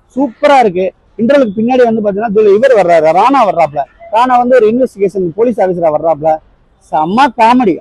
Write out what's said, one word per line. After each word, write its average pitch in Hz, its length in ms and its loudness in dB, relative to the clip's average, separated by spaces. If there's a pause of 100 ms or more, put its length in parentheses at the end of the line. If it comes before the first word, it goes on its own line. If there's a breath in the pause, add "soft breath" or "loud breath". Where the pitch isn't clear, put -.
(160)
சூப்பரா 277 440 0
இருக்கு. 185 280 0 (300)
இன்டர்வலுக்கு 233 420 0
பின்னாடி 247 300 0
வந்து 226 160 -2
பாத்தீங்கன்னா 208 300 -4
துல்-, 208 200 2
இவர் 240 240 2
வர்றாரு, 170 280 2 (120)
ராணா 254 300 2
வர்றாப்ல. 151 340 -2 (280)
ராணா 247 260 0
வந்து 247 180 2
ஒரு 220 160 4
இன்வெஸ்டிகேஷன் 202 640 -4
போலீஸ் 226 260 -2
ஆபீசரா 175 360 -2
வர்றாப்ல, 156 340 -2 (600)
செம்ம 185 360 0 (100)
காமெடி 233 440 2